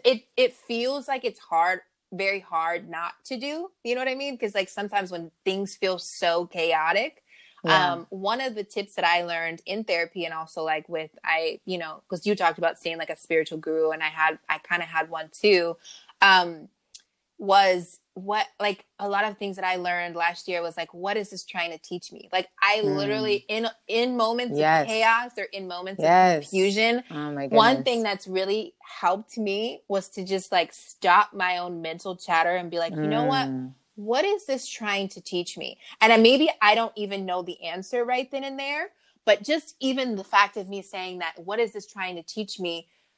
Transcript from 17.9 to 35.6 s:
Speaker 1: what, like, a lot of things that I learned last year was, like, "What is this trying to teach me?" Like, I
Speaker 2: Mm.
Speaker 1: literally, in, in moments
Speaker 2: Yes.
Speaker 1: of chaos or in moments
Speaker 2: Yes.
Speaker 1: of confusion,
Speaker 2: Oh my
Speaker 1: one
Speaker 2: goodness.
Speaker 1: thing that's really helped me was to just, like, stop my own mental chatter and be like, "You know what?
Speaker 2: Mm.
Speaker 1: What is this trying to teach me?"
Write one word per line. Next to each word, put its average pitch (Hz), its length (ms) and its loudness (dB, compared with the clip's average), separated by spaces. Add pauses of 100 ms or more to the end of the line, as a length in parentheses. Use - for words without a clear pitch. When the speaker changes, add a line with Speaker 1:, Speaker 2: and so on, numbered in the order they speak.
Speaker 1:
what, 196 320 -4 (140)
like, 202 240 -2 (140)
a 202 100 -6
lot 202 160 0
of 208 140 -6
things 196 180 -6
that 190 80 -6
I 185 120 0
learned 175 380 -4
last 170 320 -2
year 175 140 -2
was, 170 160 -6
like, 165 160 -8
"What 196 240 -4
is 202 140 -4
this 190 140 -12
trying 170 260 -6
to 160 80 -12
teach - 340 -10
me?" - 200 -20
Like, 185 180 -2 (120)
I 208 200 4
Speaker 2:
Mm. 196 140 2
Speaker 1:
literally, 208 400 0 (120)
in, 220 180 -2 (220)
in 247 280 0
moments 233 420 0
Speaker 2:
Yes. 156 240 6
Speaker 1:
of 180 60 -2
chaos 226 500 2
or 196 60 -4
in 196 220 -10
moments 180 360 -8
Speaker 2:
Yes. 170 420 6
Speaker 1:
of - 60 -14
confusion, 214 600 2
Speaker 2:
Oh 160 40 -12 (180)
my 139 160 -4
Speaker 1:
one 226 280 8
Speaker 2:
goodness. 262 80 -4
Speaker 1:
thing 233 180 0
that's 202 260 -2
really 190 520 -2
helped 196 580 -2
me 208 500 -4
was 196 220 -2
to 190 140 -10
just, 190 280 -4
like, 170 220 0
stop - 580 4
my 180 260 -2
own 175 220 -6
mental 170 360 -8
chatter 175 400 2
and 175 140 -6
be 170 80 -4
like, 165 140 -2
"You 151 160 -2
know 151 160 0
what? 262 240 0
Speaker 2:
Mm. 131 240 -8 (240)
Speaker 1:
What 233 300 0
is 403 200 -2
this 262 220 -4
trying 196 420 -4
to 175 120 -16
teach 175 340 -6
me?" - 220 -12 (240)